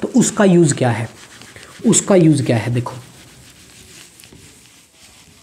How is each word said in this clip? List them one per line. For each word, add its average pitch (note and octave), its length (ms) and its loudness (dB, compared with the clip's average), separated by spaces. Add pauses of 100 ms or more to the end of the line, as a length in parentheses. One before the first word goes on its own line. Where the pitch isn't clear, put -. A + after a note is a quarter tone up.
तो - 140 -6
उसका G#3+ 280 0
यूज़ F3 300 4
क्या B2 160 -2
है, A2+ 180 -6 (800)
उसका G3 300 2
यूज़ D#3 300 2
क्या A#2+ 100 -2
है, A2+ 180 -6
देखो B2 180 -8 (2500)